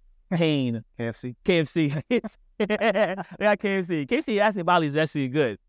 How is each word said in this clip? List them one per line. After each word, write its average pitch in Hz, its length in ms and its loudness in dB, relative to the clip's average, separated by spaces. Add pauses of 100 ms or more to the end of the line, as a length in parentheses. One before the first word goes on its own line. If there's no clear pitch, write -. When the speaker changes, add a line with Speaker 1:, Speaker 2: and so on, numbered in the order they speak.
(300)
Speaker 1:
pain. 143 540 0 (120)
Speaker 2:
K 117 120 -4
F 117 80 -8
C? 123 280 -10
Speaker 1:
K 180 140 4
F 156 100 0
C. 151 260 0 (140)
<laughs> 240 120 2 (380)
They 202 580 0 (240)
got 202 180 4
K 196 200 0
F 185 80 -2
C. 160 200 -2
K 233 120 0
F 311 60 -4
C 208 160 0
asked 208 160 2
me 180 60 -4
Bali 165 240 4
is 143 100 -2
actually 151 320 0
good. 123 300 0 (100)